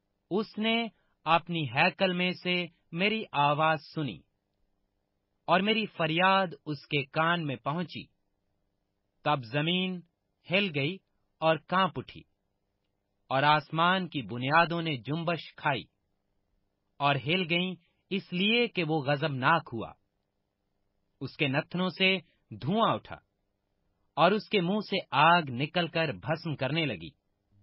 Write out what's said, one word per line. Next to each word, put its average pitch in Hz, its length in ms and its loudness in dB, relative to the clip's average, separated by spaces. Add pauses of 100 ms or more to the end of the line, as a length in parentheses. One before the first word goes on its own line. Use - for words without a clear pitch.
(300)
اس 208 280 -2
نے 226 300 0 (360)
اپنی 165 460 0
ہیکل 180 440 2
میں 180 180 0 (120)
سے 180 220 -2 (260)
میری 214 400 -2
آواز 147 480 2 (160)
سنی 131 260 -6 (1300)
اور 170 120 4
میری 214 260 0
فریاد 180 640 2 (180)
اس 147 220 -8
کے 143 160 -2
کان 160 420 0
میں 135 100 -4
پہنچی۔ 147 480 -6 (1200)
تب 147 200 0
زمین 175 580 -2 (500)
ہل 196 240 0
گئی 147 220 -2 (420)
اور 160 180 2
کانپ 180 420 0
اٹھی، 85 220 -12 (1080)
اور 135 140 2
آسمان 165 640 2
کی 151 140 -6
بنیادوں 147 600 2
نے 160 160 -4
جنبش 156 580 -6
کھائی 135 280 -2 (1120)
اور 143 180 2
ہل 156 340 -2
گئیں، 180 260 -2 (340)
اس 196 240 -4
لیے 220 340 2
کہ - 160 -4
وہ 156 200 0
غضبناک 143 680 0
ہوا۔ 87 200 -8 (1300)
اس 135 160 -12
کے 151 100 0
نتنوں 170 420 -2
سے 190 280 2 (320)
دھواں 160 440 0
اٹھا 101 220 -8 (1000)
اور 165 160 6
اس 214 180 -2
کے 202 120 2
منہ 190 180 0
سے 202 160 -6 (160)
آگ 165 300 6
نکل 151 460 -4
کر 160 200 -2
بھسم 143 480 -4
کرنے 151 300 -2
لگی۔ 117 240 -6 (540)